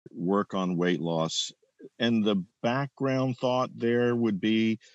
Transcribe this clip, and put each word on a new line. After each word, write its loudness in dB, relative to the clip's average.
work -2
on -2
weight 2
loss. -2
And 2
the 0
background -2
thought 0
there 2
would 0
be 2